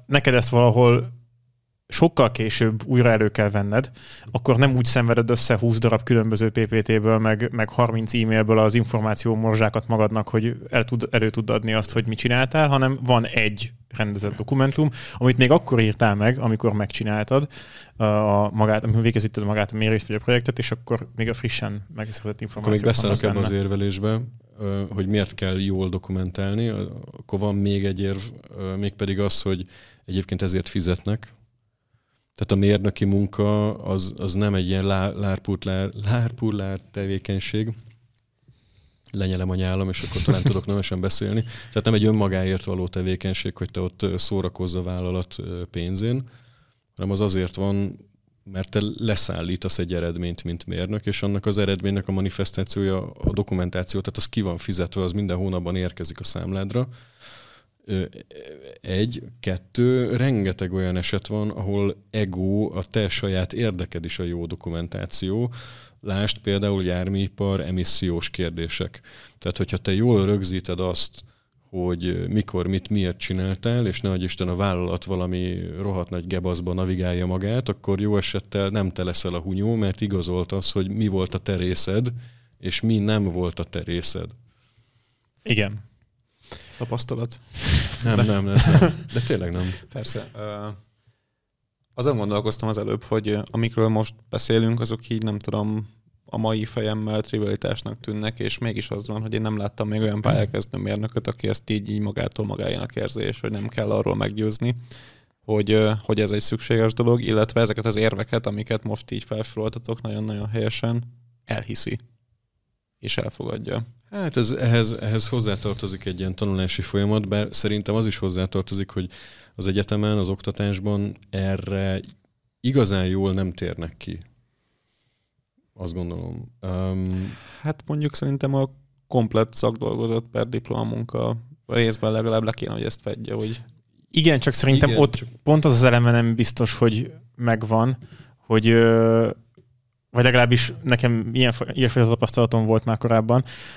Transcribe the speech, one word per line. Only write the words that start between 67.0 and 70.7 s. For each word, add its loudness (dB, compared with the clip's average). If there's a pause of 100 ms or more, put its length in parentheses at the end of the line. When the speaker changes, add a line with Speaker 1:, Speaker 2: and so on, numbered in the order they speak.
Speaker 2:
emissziós -2
kérdések. -6 (360)
Tehát, -6
hogyha -2
te -2
jól 4
rögzíted -2